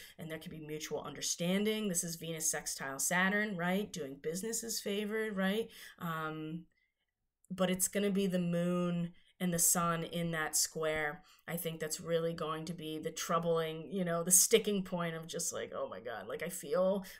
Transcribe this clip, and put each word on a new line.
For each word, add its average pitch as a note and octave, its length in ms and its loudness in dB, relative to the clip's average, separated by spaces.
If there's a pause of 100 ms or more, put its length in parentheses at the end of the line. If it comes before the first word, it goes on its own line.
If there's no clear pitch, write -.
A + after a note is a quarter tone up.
(160)
and D#3+ 140 -8
there D#3+ 80 -6
can D#3+ 140 -12
be D#3 120 -10
mutual D3+ 380 -4
understanding. G3 840 0
This E3+ 160 0
is E3 100 -6
Venus D#3+ 340 -4
sextile C#3 520 -2
Saturn, F#3+ 560 2
right? F#3 360 0
Doing C#3 300 -6
business G#3+ 400 -2
is A3+ 180 -4
favored, G#3 560 -2
right? G3 320 2 (300)
Um, D#3+ 680 -4 (840)
but F#3 180 2
it's F#3 200 2
gonna G3+ 220 2
be G3 180 4
the F3+ 100 2
moon F3 720 2 (300)
and F3+ 100 2
the E3+ 60 2
sun E3+ 460 4
in E3+ 260 -2
that D#3 260 0
square, D#3 680 0 (260)
I E3 80 -2
think E3 240 -6
that's D#3+ 200 -4
really E3 320 0
going D#3 340 -4
to F3 60 -4
be D#3 280 -6
the D#3+ 100 -6
troubling, E3 800 2
you F#3+ 140 0
know, E3+ 180 2
the F3 80 -2
sticking G3+ 540 6
point E3+ 320 -2
of E3 100 -10
just E3+ 260 -4
like, A2+ 220 -6
"Oh C3 140 -4
my G2 120 -10
God, G#2+ 280 -8
like, D3+ 160 -6
I E3 40 -4
feel F#3 560 2 (160)